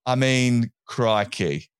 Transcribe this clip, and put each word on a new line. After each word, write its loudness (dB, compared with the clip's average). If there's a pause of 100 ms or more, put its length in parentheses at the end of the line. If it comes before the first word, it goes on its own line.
I -2
mean, 2 (140)
crikey. -2 (100)